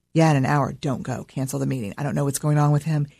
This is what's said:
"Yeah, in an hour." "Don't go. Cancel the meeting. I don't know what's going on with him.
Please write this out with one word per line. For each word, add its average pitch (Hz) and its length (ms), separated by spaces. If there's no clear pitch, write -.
"Yeah, 160 180
in 143 60
an 131 80
hour." 143 280
"Don't 131 300
go. 123 200
Cancel 135 360
the 135 60
meeting. 127 320
I - 60
don't 139 120
know 143 100
what's 139 140
going 147 180
on 147 140
with 147 120
him. 151 240